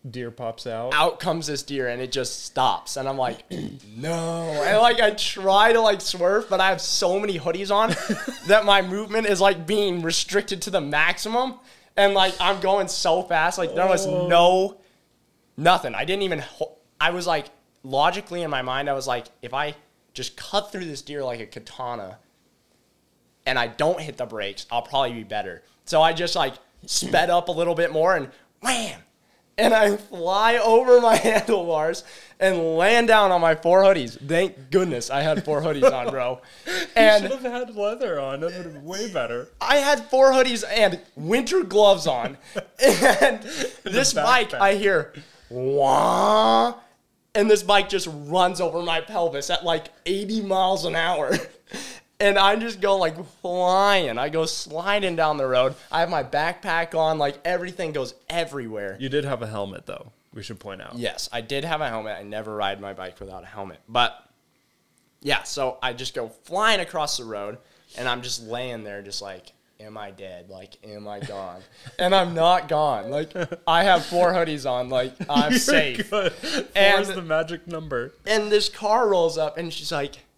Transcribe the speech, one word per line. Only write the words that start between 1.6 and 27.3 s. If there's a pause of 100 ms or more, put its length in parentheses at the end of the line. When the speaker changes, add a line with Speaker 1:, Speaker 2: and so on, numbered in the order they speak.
Speaker 2:
deer,
and
it
just
stops.
And
I'm
like,
<clears throat>
"No." (200)
And,
like,
I
try
to,
like,
swerve,
but
I
have
so
many
hoodies
on
Speaker 1:
<laughs>
Speaker 2:
that
my
movement
is,
like,
being
restricted
to
the
maximum. (420)
And,
like,
I'm
going
so
fast.
Like,
there
was
Speaker 1:
Oh.
Speaker 2:
no, (800)
nothing.
I
didn't
even,
ho-, (240)
I
was,
like, (360)
logically
in
my
mind,
I
was
like, (160)
"If
I (380)
just
cut
through
this
deer
like
a
katana (1300)
and
I
don't
hit
the
brakes,
I'll
probably
be
better." (220)
So
I
just,
like, (320)
sped
up